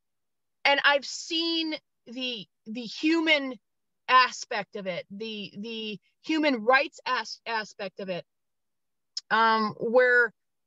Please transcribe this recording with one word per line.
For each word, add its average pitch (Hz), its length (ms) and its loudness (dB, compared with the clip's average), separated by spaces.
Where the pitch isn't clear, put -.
and 285 220 4
I've 285 200 2
seen 330 680 -4
the, 240 400 -8
the 220 160 -10
human 302 720 0
aspect 247 680 2
of 190 100 -10
it, 175 240 -6
the, 208 480 -10
the 220 400 -10
human 302 400 0
rights 262 420 2
as-, 240 400 -6
aspect 214 540 -8
of 190 100 -8
it, 175 140 -6
um, 220 500 2
where 247 520 4